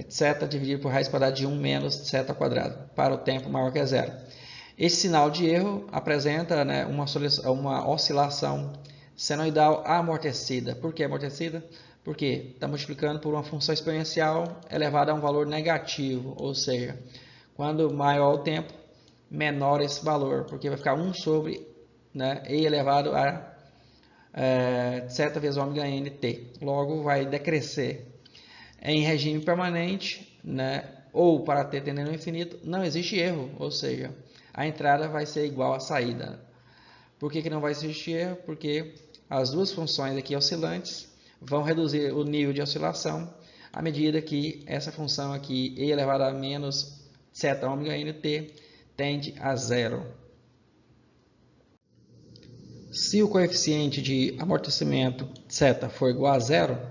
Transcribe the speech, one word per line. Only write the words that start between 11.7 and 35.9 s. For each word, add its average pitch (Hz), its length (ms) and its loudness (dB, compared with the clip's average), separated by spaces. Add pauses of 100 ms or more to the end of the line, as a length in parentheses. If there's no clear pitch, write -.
Porque 135 560 -2
tá 143 80 -4
multiplicando 147 520 -2
por 151 140 -2
uma 151 100 -2
função 156 300 -2
exponencial 160 960 0
elevada 147 420 2
a 151 40 2
um 151 40 -2
valor 147 280 2
negativo, 147 920 -2
ou 139 160 -4
seja, 127 440 -2 (580)
quando 151 360 2
maior 143 440 4
o - 20 0
tempo, 156 340 -4 (580)
menor 143 520 2
esse 143 240 0
valor, 139 400 2
porque 139 240 -6
vai 139 80 -2
ficar 139 160 0
um 170 180 0
sobre, 156 560 0 (460)
né, 135 340 -2
e 151 160 2
elevado 143 520 4
a, 139 360 0 (800)
é, 127 800 0
zeta 151 300 0
vezes 143 180 0
ômega 143 300 -2
n 139 240 -4
t. - 500 -6
Logo, 143 400 -2
vai 143 240 2
decrescer. 143 880 -2 (640)
Em 151 220 2
regime 151 420 2
permanente, 175 1000 -2
né, 131 420 -4 (260)
ou 165 320 6
para 143 220 2
t 139 160 -4
tendendo 143 280 -4
ao 160 40 -2
infinito, 165 500 -6
não 180 200 -2
existe 170 340 -2
erro, 170 400 0
ou 143 140 -4
seja, 131 440 -4 (380)
a 139 120 -4
entrada 147 420 2
vai 151 180 -4
ser 151 200 -2
igual 131 280 0
à 131 60 -2
saída. 123 600 -4 (800)